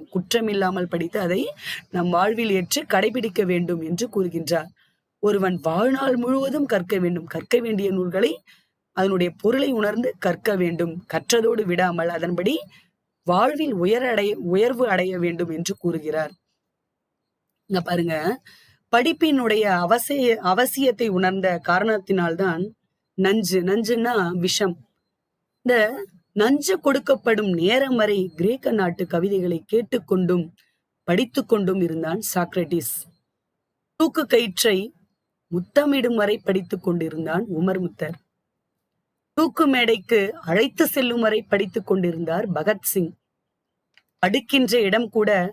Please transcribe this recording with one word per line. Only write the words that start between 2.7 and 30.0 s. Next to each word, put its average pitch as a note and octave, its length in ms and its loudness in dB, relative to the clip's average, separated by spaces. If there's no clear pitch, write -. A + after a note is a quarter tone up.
கடைபிடிக்க G#3+ 600 0
வேண்டும் F3 360 0
என்று F3 260 -4
கூறுகின்றார். E3 600 -2
ஒருவன் F#3+ 380 2
வாழ்நாள் B3 560 0
முழுவதும் C4+ 480 0
கற்க G3 340 0
வேண்டும். F3 280 -2
கற்க E3 320 -8
வேண்டிய G#3 320 -2
நூல்களை F#3 400 -2
அதனுடைய F#3 400 0
பொருளை C4+ 340 0
உணர்ந்து A3 380 -2
கற்க F3 360 -2
வேண்டும். E3+ 380 -2
கற்றதோடு A3+ 560 0
விடாமல் F3 460 0
அதன்படி F3 460 -2
வாழ்வில் C4 480 2
உயரடைய-, G#3 640 0
உயர்வு A#3 400 2
அடைய F#3 320 0
வேண்டும் E3+ 320 -2
என்று E3+ 260 -4
கூறுகிறார். D#3 560 -4
இங்க F#3 120 0
பாருங்க, E3+ 340 -2
படிப்பினுடைய B3+ 720 2
அவசிய-, A#3+ 640 2
அவசியத்தை A#3+ 640 0
உணர்ந்த F#3 380 0
காரணத்தினால்தான் F#3 1000 0
நஞ்சு, F#3+ 460 2
நஞ்சுன்னா A3+ 520 0
விஷம். F#3 400 -2
இந்த B3 100 4
நஞ்சு C#4+ 420 2
கொடுக்கப்படும் A3+ 760 0
நேரம் A#3+ 440 2
வரை G#3 220 2
கிரேக்க A#3 360 0
நாட்டு F#3 360 0
கவிதைகளை F3+ 580 0
கேட்டுக்கொண்டும் F#3 800 0